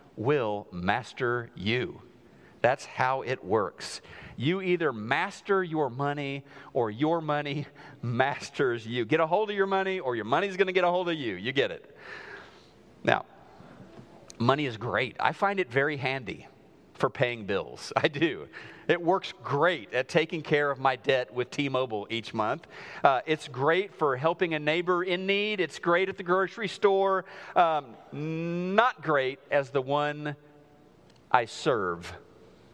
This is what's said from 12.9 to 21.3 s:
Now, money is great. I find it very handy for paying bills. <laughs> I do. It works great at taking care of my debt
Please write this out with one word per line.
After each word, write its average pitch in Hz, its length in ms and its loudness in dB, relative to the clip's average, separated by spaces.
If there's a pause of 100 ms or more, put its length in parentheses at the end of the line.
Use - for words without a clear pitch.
Now, - 220 2 (1120)
money 135 280 2
is 117 100 -6
great. 107 420 -2
I 139 140 2
find 196 260 0
it 180 120 -2
very 139 260 2
handy 127 500 -6 (480)
for - 160 0
paying 120 360 -2
bills. 85 480 -4
<laughs> - 20 2
I 131 120 4
do. 139 380 0 (420)
It 170 120 4
works 190 320 0 (100)
great 143 520 0
at 131 140 0
taking 160 340 0
care 147 280 2
of 131 80 -4
my 131 180 2
debt 127 360 0